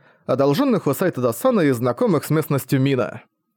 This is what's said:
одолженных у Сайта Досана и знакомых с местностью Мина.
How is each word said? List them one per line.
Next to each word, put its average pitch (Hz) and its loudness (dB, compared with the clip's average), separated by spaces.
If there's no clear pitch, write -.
одолженных 147 0
у 143 0
Сайта 175 -2
Досана 175 0
и 147 2
знакомых 131 0
с - -12
местностью 147 0
Мина. 131 -2